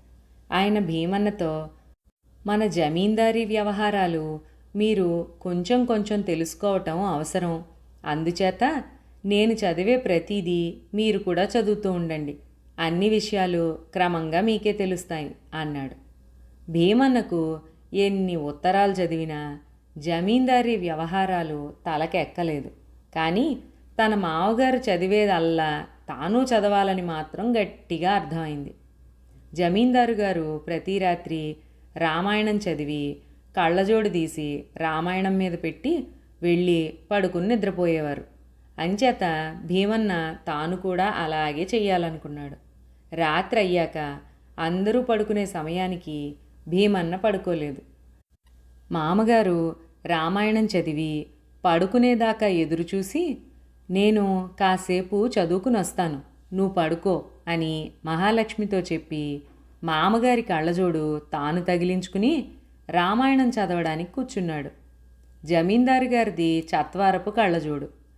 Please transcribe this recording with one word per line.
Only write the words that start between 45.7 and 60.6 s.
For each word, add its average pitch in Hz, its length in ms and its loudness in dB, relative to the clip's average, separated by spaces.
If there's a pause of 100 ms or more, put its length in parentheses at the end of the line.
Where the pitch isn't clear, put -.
భీమన్న 185 480 2
పడుకోలేదు. 175 640 -2 (1120)
మామగారు 175 840 2 (300)
రామాయణం 202 580 2
చదివి 160 600 -2 (380)
పడుకునేదాకా 220 800 2
ఎదురుచూసి, 185 920 -2 (520)
"నేను 196 600 2 (100)
కాసేపు 185 680 0
చదువుకునొస్తాను, 180 920 0 (340)
నువ్వు 190 200 0
పడుకో" 165 500 0 (240)
అని 160 420 -2 (140)
మహాలక్ష్మితో 208 760 0
చెప్పి, 151 640 -6 (420)
మామగారి 220 580 2
కళ్ళజోడు 165 760 0 (140)